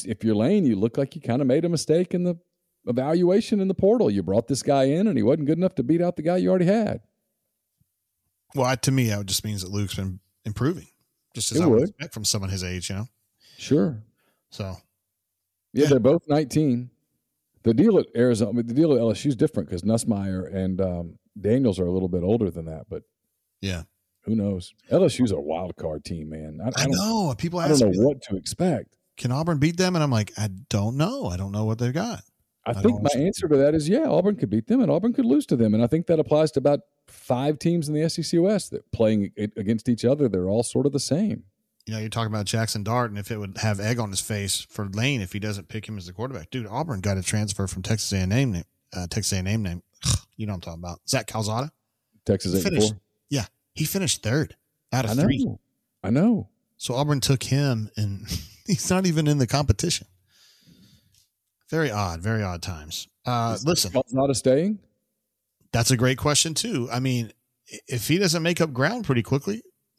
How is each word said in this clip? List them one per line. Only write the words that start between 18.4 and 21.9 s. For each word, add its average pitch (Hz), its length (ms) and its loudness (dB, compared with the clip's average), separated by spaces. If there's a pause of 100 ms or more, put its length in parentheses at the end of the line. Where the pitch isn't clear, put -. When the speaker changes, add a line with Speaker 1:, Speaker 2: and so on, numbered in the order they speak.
Speaker 1:
the 117 120 -6
deal 151 200 4
at 123 60 4
L 117 100 4
S 104 140 -4
U 143 40 2
is 135 80 0
different 101 320 0
'cause 87 140 -6
Nussmeier 98 680 0
and, 95 280 -2
um, 87 380 -4 (220)
Daniels 107 380 2
are 92 80 0
a 87 60 0